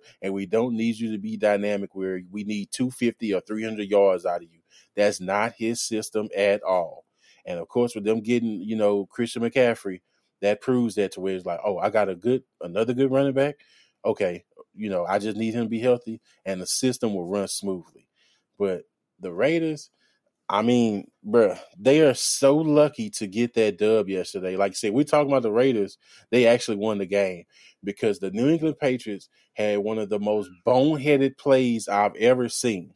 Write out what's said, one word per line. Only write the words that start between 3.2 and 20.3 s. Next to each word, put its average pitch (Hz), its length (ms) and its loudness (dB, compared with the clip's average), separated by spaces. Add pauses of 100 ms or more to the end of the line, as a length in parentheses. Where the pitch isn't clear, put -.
or 90 60 0
three 110 240 -8
hundred 107 260 -6
yards 98 360 4
out 87 180 -4
of 82 80 -20
you." - 80 -20 (340)
That's 101 280 0
not 104 360 -2
his 117 240 -4
system 107 540 -4
at 101 280 2
all. 90 420 -2 (400)
And 87 140 -8
of 85 100 -10
course, 120 260 0
with 104 80 -8
them 110 160 0
getting, 113 420 0
you 110 140 -6
know, 101 300 2
Christian 117 360 -6
McCaffrey, 117 600 0 (400)
that 104 180 2
proves 120 360 0
that 101 180 0
to 92 80 -12
where 95 120 -4
it's 92 120 -8
like, 87 180 -6
"Oh, 101 140 -2
I 95 120 0
got 101 200 2
a 90 60 -4
good, 123 280 -2 (160)
another 101 340 -2
good 131 160 2
running 135 220 2
back. 139 240 0 (480)
Okay, 101 400 -2 (320)
you 104 140 -8
know, 90 160 -2
I 98 140 0
just 104 180 -6
need 113 160 -2
him 120 100 -2
to 110 60 -4
be 113 100 -4
healthy, 120 400 0 (260)
and 95 140 -4
the 92 80 -10
system 123 460 -2
will 90 120 -4
run 95 220 -2
smoothly." - 600 -8 (500)
But 98 240 -2 (380)
the 92 100 -8
Raiders, 151 580 -2 (600)